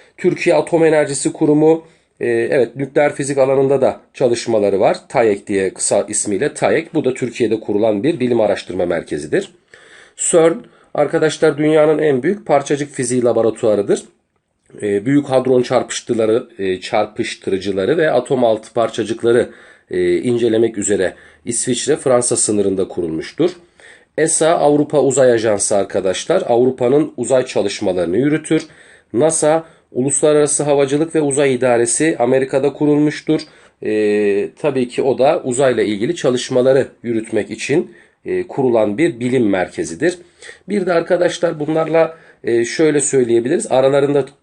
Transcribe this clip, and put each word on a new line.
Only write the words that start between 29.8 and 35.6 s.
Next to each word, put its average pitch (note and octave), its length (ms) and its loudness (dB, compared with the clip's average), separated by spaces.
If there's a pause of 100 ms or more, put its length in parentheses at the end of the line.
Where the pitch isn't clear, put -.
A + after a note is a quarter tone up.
Uluslararası D3 720 2
Havacılık C#3+ 520 0
ve D#3+ 60 0
Uzay C#3+ 340 0
İdaresi B2 640 0
Amerika'da C3 540 0
kurulmuştur. D3+ 680 0 (420)
Ee, G#2 640 0 (100)
tabii C3+ 300 -2
ki B2+ 140 -4
o A#2 160 0
da C3+ 260 2
uzayla B2+ 380 0